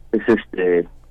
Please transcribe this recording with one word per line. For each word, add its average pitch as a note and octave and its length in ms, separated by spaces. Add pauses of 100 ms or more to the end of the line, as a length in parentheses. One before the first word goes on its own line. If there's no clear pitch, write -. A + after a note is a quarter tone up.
(140)
es, A2 160
este, F2+ 580 (240)